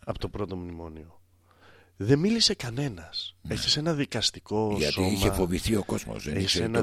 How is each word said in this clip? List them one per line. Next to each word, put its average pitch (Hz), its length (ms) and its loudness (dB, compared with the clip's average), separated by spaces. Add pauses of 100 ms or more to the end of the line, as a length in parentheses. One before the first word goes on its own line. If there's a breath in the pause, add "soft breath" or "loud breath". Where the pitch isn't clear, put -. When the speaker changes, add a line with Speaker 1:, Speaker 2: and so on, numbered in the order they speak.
Speaker 1:
Από 107 140 -6
το 107 100 -4
πρώτο 95 280 -6
μνημόνιο. 82 640 -12 (760 soft breath)
Δεν 120 220 4
μίλησε 220 360 4
κανένας. 120 880 -6
Speaker 2:
Ναι. - 120 -4
Speaker 1:
Έχεις - 220 0
ένα 156 180 0
δικαστικό 110 840 0
Speaker 2:
Γιατί 76 140 2
Speaker 1:
σώμα. 92 160 2
Speaker 2:
είχε 98 240 4
φοβηθεί 92 440 2
ο 95 80 2
κόσμος, 76 400 -6
δεν 73 80 -4
Speaker 1:
Έχεις 95 120 0
Speaker 2:
ήξερε 95 200 2
Speaker 1:
ένα 113 180 0